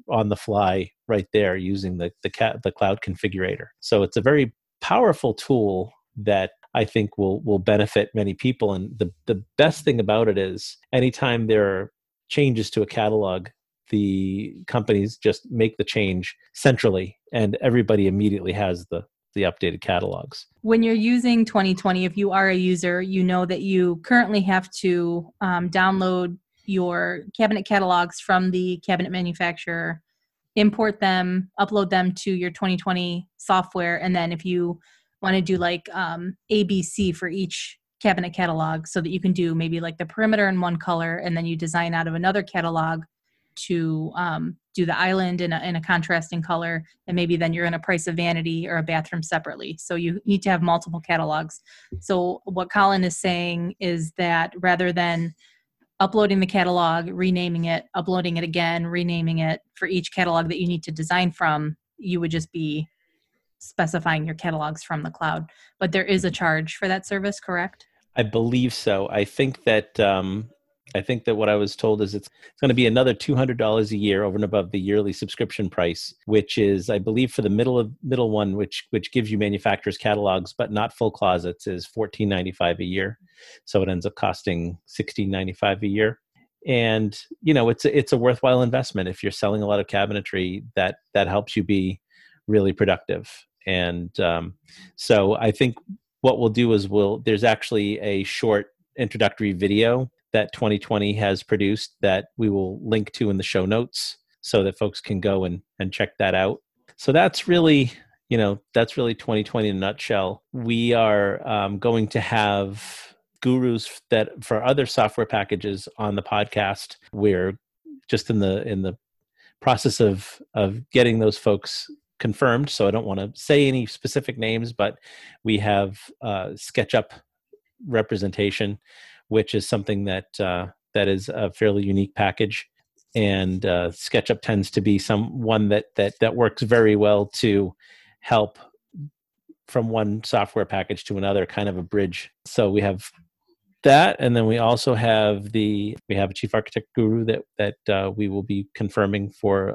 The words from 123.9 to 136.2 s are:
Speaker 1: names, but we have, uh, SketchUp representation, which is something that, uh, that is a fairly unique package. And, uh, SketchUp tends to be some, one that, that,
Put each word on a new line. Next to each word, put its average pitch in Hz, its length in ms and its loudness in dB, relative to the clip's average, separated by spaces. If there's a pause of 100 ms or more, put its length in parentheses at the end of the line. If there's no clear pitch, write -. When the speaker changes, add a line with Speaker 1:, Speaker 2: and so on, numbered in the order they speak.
Speaker 1:
names, 113 380 -4
but 104 240 -2 (440)
we 113 160 2
have, 101 400 0 (220)
uh, 98 280 -6
SketchUp - 680 -2 (680)
representation, 101 920 -2 (500)
which 107 260 0
is 104 120 -2
something 101 380 -2
that, 95 340 -6
uh, 90 280 -2 (260)
that 98 160 2
is 98 220 -2
a 107 220 -2
fairly 104 300 2
unique 98 320 0
package. 104 540 -2 (460)
And, 95 500 2
uh, 87 240 0
SketchUp - 540 -2
tends 101 300 0
to 104 100 0
be 101 160 2
some, 110 420 -2
one 110 300 2
that, 104 160 2 (100)
that, 101 240 0